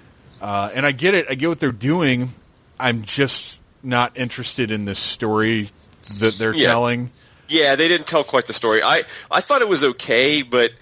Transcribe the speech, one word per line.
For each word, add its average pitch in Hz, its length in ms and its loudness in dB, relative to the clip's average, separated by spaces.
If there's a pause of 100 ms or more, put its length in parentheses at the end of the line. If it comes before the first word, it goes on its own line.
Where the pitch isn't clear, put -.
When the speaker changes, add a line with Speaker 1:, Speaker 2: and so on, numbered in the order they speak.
(420)
Speaker 1:
uh, 101 320 -4
and 131 120 -2
I 143 60 2
get 143 220 0
it. 170 160 2
I 135 60 -4
get 139 140 -2
what 165 100 -4
they're 139 120 0
doing. 127 640 0 (460)
I'm 120 240 0
just - 560 -4 (240)
not 123 340 0
interested 123 540 -4
in 104 140 -4
this 98 140 -4
story 107 720 0 (500)
that 110 180 2
they're 110 180 0
Speaker 2:
Yeah. 135 120 4
Speaker 1:
telling. 120 440 0 (360)
Speaker 2:
Yeah, 147 280 4
they 156 120 4
didn't 170 200 0
tell 160 160 2
quite 127 240 0
the 110 60 -6
story. 110 280 2
I, 147 220 2 (260)
I - 120 2
thought 269 200 2
it 226 80 0
was 151 140 0
okay, 135 580 2
but 120 300 0 (100)